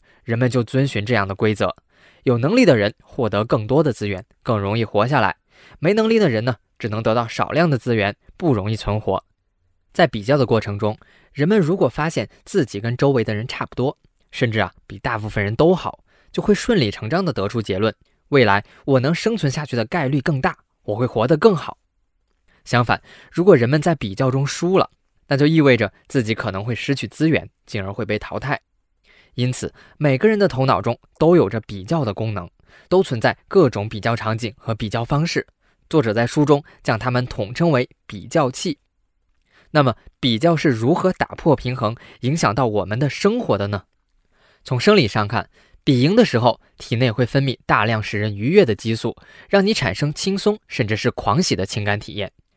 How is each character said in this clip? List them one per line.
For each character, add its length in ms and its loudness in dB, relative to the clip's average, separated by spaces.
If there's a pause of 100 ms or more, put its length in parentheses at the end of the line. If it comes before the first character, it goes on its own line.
(240)
人 160 -4
们 100 2
就 140 0
遵 240 0
循 180 -4
这 80 -2
样 140 0
的 80 -6
规 180 0
则。 220 -2 (480)
有 140 2
能 180 0
力 100 6
的 100 6
人 260 0
获 280 -4
得 160 0
更 200 -2
多 160 2
的 120 0
资 140 -6
源， 160 -6 (200)
更 160 -2
容 180 -2
易 60 0
活 240 0
下 140 2
来。 140 0 (440)
没 140 0
能 160 2
力 100 4
的 100 4
人 140 -2
呢， 140 -2 (200)
只 120 -8
能 120 -4
得 120 0
到 140 0
少 240 -4
量 180 2
的 80 2
资 180 -2
源， 180 0 (220)
不 180 0
容 160 -2
易 60 -2
存 240 -4
活。 240 -4 (720)
在 120 4
比 180 -4
较 140 2
的 80 2
过 140 2
程 180 -6
中， 200 -4 (340)
人 160 -2
们 100 4
如 200 2
果 100 2
发 220 -2
现 180 -4 (160)
自 220 0
己 160 -10
跟 160 -4
周 140 2
围 120 2
的 100 -2
人 140 -6
差 180 -6
不 100 -20
多， 220 -4 (340)
甚 200 -2
至 80 -2
啊， 120 -2 (140)
比 140 -18
大 180 -4
部 120 -8
分 120 -4
人 140 -2
都 180 4
好， 300 -6 (280)
就 120 -6
会 100 2
顺 260 0
理 120 0
成 180 -8
章 140 -2
地 80 -2
得 160 -4
出 140 -4
结 180 -4
论： 140 0 (340)
未 160 4
来 200 4 (200)
我 160 2
能 160 0
生 220 -2
存 120 0
下 160 -6
去 100 -8
的 100 0
概 220 -2
率 120 0
更 220 -2
大， 160 -2 (260)
我 120 -4
会 100 0
活 200 0
得 120 4
更 180 6
好。 220 -8 (880)
相 180 0
反， 180 -2 (300)
如 140 0
果 100 8
人 140 2
们 120 2
在 140 2
比 180 -6
较 160 0
中 160 0
输 320 -2
了， 120 0 (400)
那 60 0
就 120 2
意 140 4
味 140 6
着 160 0 (160)
自 140 0
己 140 -2
可 160 -6
能 120 -6
会 120 -4
失 180 -4
去 140 -6
资 220 0
源， 200 -2 (160)
进 160 -8
而 100 -8
会 140 -8
被 140 -2
淘 180 -10
汰。 220 -6 (760)
因 180 -2
此， 220 -8 (240)
每 200 2
个 100 2
人 120 2
的 80 4
头 180 0
脑 160 2
中 160 -4 (220)
都 160 6
有 140 4
着 120 -6
比 220 -14
较 220 -2
的 80 -4
功 200 -6
能， 160 -10 (380)
都 160 4
存 160 -4
在 180 0 (100)
各 220 4
种 200 -4
比 100 -10
较 160 -2
场 220 -4
景 200 -6
和 160 -6
比 160 -6
较 140 -4
方 220 0
式。 200 -4 (440)
作 120 2
者 120 0
在 120 2
书 200 2
中 180 4 (180)
将 160 -2
它 140 -2
们 140 0
统 280 -8
称 180 2
为 160 2 (180)
“比 220 -14
较 220 0
器”。 280 -6 (920)
那 140 4
么， 100 2 (260)
比 200 0
较 160 4
是 140 2
如 240 2
何 200 0
打 220 -4
破 200 2
平 200 -6
衡、 200 -4 (260)
影 140 0
响 200 0
到 120 2
我 180 -2
们 120 -6
的 120 0
生 300 -2
活 180 -2
的 100 -2
呢？ 160 -6 (800)
从 160 -4
生 180 6
理 100 4
上 200 -2
看， 200 -4 (360)
比 180 4
赢 140 4
的 100 6
时 140 0
候， 200 2 (180)
体 180 -6
内 160 2
会 140 0
分 180 0
泌 220 -4
大 200 2
量 160 0
使 160 -6
人 180 -4
愉 100 -6
悦 200 6
的 80 0
激 220 -2
素， 200 -6 (340)
让 140 4
你 100 2
产 200 -2
生 200 -2
轻 240 -4
松 200 0 (100)
甚 200 -4
至 80 0
是 160 -2
狂 320 0
喜 120 0
的 100 -2
情 180 -6
感 160 -2
体 140 -14
验。 180 -8 (260)